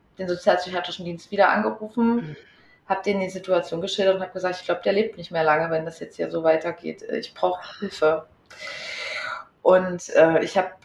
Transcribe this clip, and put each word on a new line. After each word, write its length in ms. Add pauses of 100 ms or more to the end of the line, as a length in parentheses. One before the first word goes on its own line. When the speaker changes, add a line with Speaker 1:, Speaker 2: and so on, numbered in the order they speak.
(180)
Speaker 1:
den 100
sozialpsychiatrischen 760
Dienst 240
wieder 180
angerufen, 720
Speaker 2:
Mhm. 160 (500)
Speaker 1:
hab 160
denen 180
die 100
Situation 500
geschildert 360
und 60
hab 120
gesagt, 260
„Ich 60
glaub, 160
der 100
lebt 240
nicht 140
mehr 140
lange, 260
wenn 160
das 140
jetzt 160
hier 140
so 140
weitergeht. 580
Äh, 160
ich 160
brauch 260 (200)
Hilfe.“ 460 (1400)
Und, 480
äh, 340
ich 140
hab 260